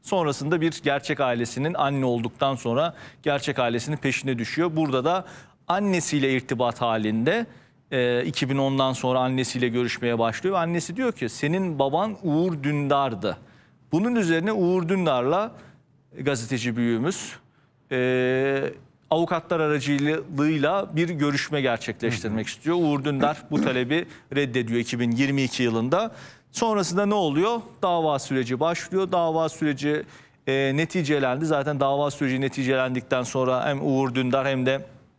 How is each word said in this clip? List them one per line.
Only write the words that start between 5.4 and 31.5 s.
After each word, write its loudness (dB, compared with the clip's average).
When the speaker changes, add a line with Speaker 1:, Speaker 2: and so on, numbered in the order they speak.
Speaker 1:
annesiyle 2
irtibat 0
halinde, 0
e, 0
iki -2
bin 0
ondan 2
sonra 0
annesiyle 0
görüşmeye 0
başlıyor. 0
Ve 2
annesi -2
diyor 0
ki, -4
"Senin -2
baban 0
Uğur 0
Dündar'dı." 0
Bunun 2
üzerine 2
Uğur 2
Dündar'la, 2
gazeteci -2
büyüğümüz, 0
e, 0
avukatlar 0
aracılığıyla 0
bir 2
görüşme -2
gerçekleştirmek -2
Speaker 2:
Hı -10
hı. -10
Speaker 1:
istiyor. -2
Uğur 2
Dündar 0
bu 2
talebi 0
reddediyor 0
iki -4
bin 2
yirmi 2
iki 0
yılında. 2
Sonrasında 0
ne 2
oluyor? 2
Dava 2
süreci -2
başlıyor. 0
Dava 2
süreci, -2
e, 2
neticelendi. 0
Zaten 0